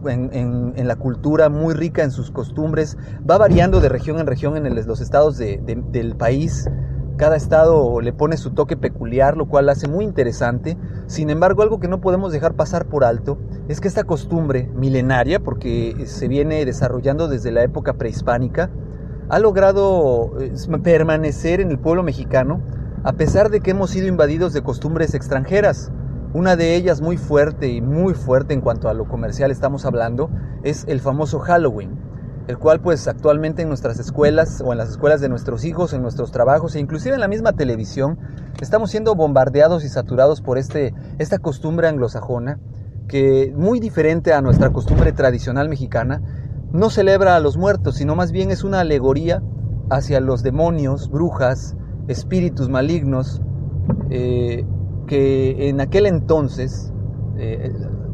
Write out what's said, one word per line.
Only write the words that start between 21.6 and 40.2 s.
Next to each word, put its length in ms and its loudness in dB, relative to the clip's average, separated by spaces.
el 80 -2
pueblo 240 0
mexicano, 600 0
a 100 0
pesar 360 4
de 100 2
que 120 0
hemos 200 0
sido 160 -2
invadidos 460 2
de 100 -2
costumbres 500 -2
extranjeras. 800 0
Una 240 4
de 200 2
ellas 260 2
muy 160 -2
fuerte 520 2
y 120 -4
muy 320 2
fuerte 400 0
en 80 0
cuanto 260 -2
a 60 0
lo 140 -4
comercial 420 -2
estamos 360 -2
hablando, 440 -2
es 240 -4
el 120 -2
famoso 400 -2
Halloween, 580 0
el 120 -8
cual, 220 4
pues, 260 0
actualmente 560 0
en 40 -2
nuestras 300 -4
escuelas 640 2
o 80 0
en 60 -2
las 120 -4
escuelas 320 2
de 80 0
nuestros 360 -4
hijos, 280 -2
en 100 -2
nuestros 280 -4
trabajos 440 2
e 40 -2
inclusive 360 -2
en 60 -2
la 60 0
misma 260 0
televisión, 640 -2
estamos 300 0
siendo 240 0
bombardeados 680 4
y 60 -6
saturados 520 2